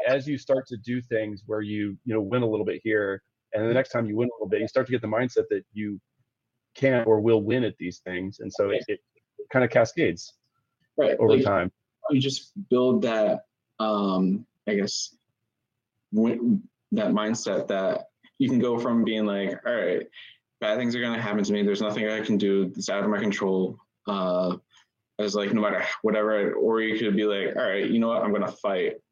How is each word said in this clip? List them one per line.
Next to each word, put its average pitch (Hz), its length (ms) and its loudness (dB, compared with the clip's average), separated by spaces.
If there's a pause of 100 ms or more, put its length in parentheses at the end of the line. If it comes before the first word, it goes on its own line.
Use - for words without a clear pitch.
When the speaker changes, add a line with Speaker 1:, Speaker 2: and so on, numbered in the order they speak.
Speaker 1:
as 135 200 2
you 143 120 -4
start 135 300 0
to 123 80 -8
do 120 240 -4
things 110 460 -4
where 107 140 -4
you, 104 440 -4
you 117 100 -2
know, 110 60 2
win 113 220 0
a 117 40 0
little 107 200 0
bit 87 160 -4
here, 104 400 0 (300)
and 110 160 0
the 117 60 2
next 127 160 0
time 117 160 -2
you 104 100 -4
win 123 120 0
a 120 60 -8
little 104 140 -6
bit, 104 120 2
you 110 80 -4
start 127 180 0
to 123 60 -4
get 117 100 -2
the 110 60 -6
mindset 113 420 0
that 98 120 0 (100)
you 104 280 -8 (720)
can 127 300 2
or 107 160 6
will 110 220 4
win 120 220 0
at 107 140 -4
these 87 220 -8
things, 92 400 -8
and 107 120 -10
so 101 180 0
it, 107 180 0
it 104 120 -4 (520)
kinda 131 160 4
cascades 113 680 0 (640)
Speaker 2:
Right. 143 220 2
Speaker 1:
over 113 180 6
Speaker 2:
Like, 131 80 4
Speaker 1:
time. 92 280 2 (380)
Speaker 2:
you 135 100 4
just 135 320 -4 (160)
build 127 340 2
that, 107 420 0 (340)
um, 101 680 0 (200)
I 107 80 0
guess, - 400 -4 (1000)
win-, 113 500 2 (300)
that 104 200 0
mindset 107 560 -2
that 98 400 -2 (300)
you 131 100 2
can 127 100 2
go 120 200 2
from 120 260 2
being 110 220 0
like, 98 280 -2 (120)
"All 120 80 0
right, 90 320 0 (540)
bad 110 180 0
things 120 160 -2
are 123 60 -2
gonna 117 200 -2
happen 104 220 -2
to 98 100 0
me. 104 100 0
There's 101 200 0
nothing 107 260 -2
I 107 120 -2
can 107 160 0
do. 98 400 2
It's - 140 -8
out 98 140 -2
of 104 60 0
my 104 80 0
control." 95 600 0 (280)
Uh, 92 500 0 (640)
as, 104 160 -2
like, 101 200 0
no 107 80 2
matter 98 200 0 (200)
whatever, 107 520 0
or 113 280 2
you 110 160 -2
could 107 180 0
be 104 80 2
like, 98 320 -2
"All - 60 -2
right, 98 260 0
you 110 100 2
know 113 100 2
what? 117 140 0
I'm 104 100 0
gonna 98 200 -2
fight." 95 440 -2 (160)